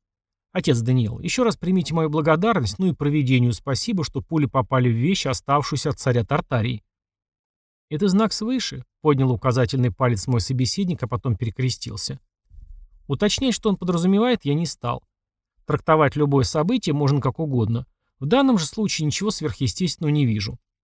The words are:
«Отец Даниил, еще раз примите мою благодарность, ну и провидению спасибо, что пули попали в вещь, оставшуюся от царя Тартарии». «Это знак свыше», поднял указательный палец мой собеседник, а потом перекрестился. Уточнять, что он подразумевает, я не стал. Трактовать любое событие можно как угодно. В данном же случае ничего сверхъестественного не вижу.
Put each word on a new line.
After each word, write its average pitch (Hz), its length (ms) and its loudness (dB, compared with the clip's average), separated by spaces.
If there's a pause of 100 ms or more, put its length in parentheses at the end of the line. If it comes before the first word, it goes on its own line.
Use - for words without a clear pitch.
(520)
«Отец 156 280 0
Даниил, 117 380 0
еще - 240 -2
раз 226 140 0
примите 180 360 -2
мою 160 160 0
благодарность, 160 720 0
ну 185 80 0
и 175 60 2
провидению 131 600 2
спасибо, 147 520 -4
что - 180 -6
пули 156 240 0
попали 127 420 0
в 117 80 2
вещь, 156 300 0
оставшуюся 139 640 -2
от - 80 -4
царя 120 260 0
Тартарии». 123 600 -2 (1080)
«Это 151 160 0
знак 196 260 2
свыше», 214 520 -4 (160)
поднял 135 320 2
указательный 123 580 0
палец 120 380 0
мой 120 120 2
собеседник, 131 600 -2
а 117 60 -6
потом 120 280 -2
перекрестился. 123 840 -6 (880)
Уточнять, 208 460 0
что - 140 -2
он 196 80 2
подразумевает, 190 680 2
я 143 100 2
не 165 100 0
стал. 123 380 -6 (640)
Трактовать 156 480 2
любое 139 300 4
событие 170 500 0
можно 143 260 2
как 127 200 -2
угодно. 123 460 -2 (340)
В 135 60 -6
данном 254 300 4
же 160 100 0
случае 190 400 -4
ничего 190 240 -2
сверхъестественного 151 800 -2
не 147 120 2
вижу. 107 340 -2 (260)